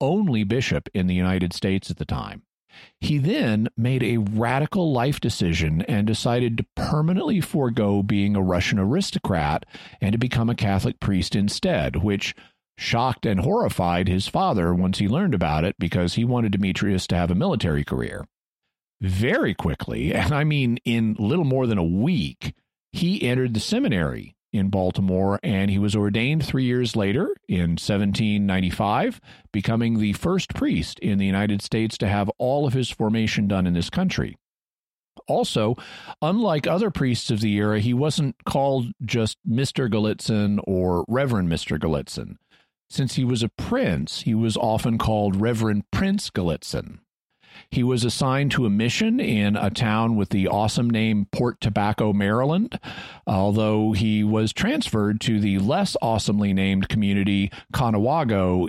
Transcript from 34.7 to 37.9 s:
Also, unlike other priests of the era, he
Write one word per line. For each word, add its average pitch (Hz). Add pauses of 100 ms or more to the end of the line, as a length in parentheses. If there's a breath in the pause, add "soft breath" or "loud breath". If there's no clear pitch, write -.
Also, 127 (440 loud breath)
unlike 180
other 185
priests 127
of 110
the 107
era, 104
he 123